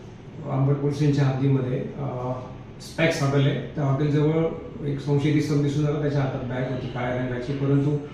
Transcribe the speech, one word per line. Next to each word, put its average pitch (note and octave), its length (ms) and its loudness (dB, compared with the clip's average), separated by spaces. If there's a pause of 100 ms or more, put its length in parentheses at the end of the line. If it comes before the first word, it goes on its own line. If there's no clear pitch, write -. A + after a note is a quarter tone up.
(500)
अंबड C3+ 240 2
पोलीस C#3+ 200 0
स्टेशनच्या C#3+ 300 2
हद्दीमध्ये, C3 600 2 (140)
अ, B2+ 340 -4 (480)
स्पॅक D#3+ 320 0
सापडले. C#3 420 2
त्या - 300 -4
हॉटेलजवळ D3+ 600 2 (420)
एक C3+ 140 -4
संशयित C#3+ 340 2
इसम D3 280 2
दिसून D3 240 2
आला. D3 140 0
त्याच्या C#3+ 200 0
हातात B2+ 200 -2
बॅग B2+ 320 -4
होती B2+ 140 -4
काळ्या B2+ 300 -4
रंगाची, B2+ 360 -4
परंतु, C#3 380 4 (240)